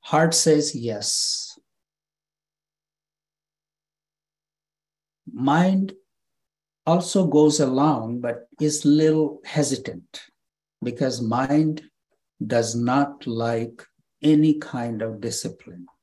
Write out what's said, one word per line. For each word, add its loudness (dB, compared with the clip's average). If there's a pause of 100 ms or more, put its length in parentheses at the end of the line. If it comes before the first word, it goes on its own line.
heart 2
says 2
yes. -6 (3750)
Mind 2 (920)
also 2
goes 4
along, 0
but -8 (140)
is -2
little 2
hesitant -6 (600)
because -4
mind 0 (600)
does 0
not 0
like -4 (380)
any 4
kind -6
of -8
discipline. -10 (160)